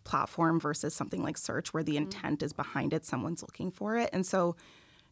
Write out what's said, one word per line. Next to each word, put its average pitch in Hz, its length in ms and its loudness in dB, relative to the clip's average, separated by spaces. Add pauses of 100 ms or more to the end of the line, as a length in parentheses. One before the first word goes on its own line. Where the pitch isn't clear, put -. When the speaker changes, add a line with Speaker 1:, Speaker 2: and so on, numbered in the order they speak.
Speaker 1:
platform 165 560 2
versus 151 340 0
something - 280 -2
like 156 160 -2
search - 340 -2
where 160 120 0
the 156 100 0
Speaker 2:
Mm. 147 80 2
Speaker 1:
intent 151 400 -2
is 151 100 -2
behind 143 400 -2
it, 160 120 0
someone's 156 380 -2
looking - 300 -6
for 208 240 -2
it. 233 160 2
And 185 140 2
so 175 280 4 (580)